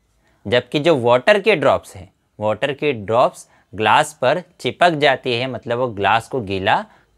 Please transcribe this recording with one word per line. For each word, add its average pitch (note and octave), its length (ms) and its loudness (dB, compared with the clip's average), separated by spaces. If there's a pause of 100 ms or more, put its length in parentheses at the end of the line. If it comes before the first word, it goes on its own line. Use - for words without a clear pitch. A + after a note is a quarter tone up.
(480)
जबकि B2 320 0
जो D3+ 180 2
वाटर B2+ 420 2
के G3+ 160 2
ड्रॉप्स C3 400 -2
हैं, F#2 180 -20 (260)
वाटर G#2+ 340 -2
के D3 200 -4
ड्रॉप्स A#2 560 -2 (260)
ग्लास A2 460 2
पर D3+ 220 0 (160)
चिपक F3+ 300 0
जाती C#3 440 0
है, A#2+ 140 -4
मतलब A#2+ 300 -6
वो B2+ 100 -2
ग्लास G2+ 400 -2
को C3+ 140 -6
गीला G2+ 440 -2 (320)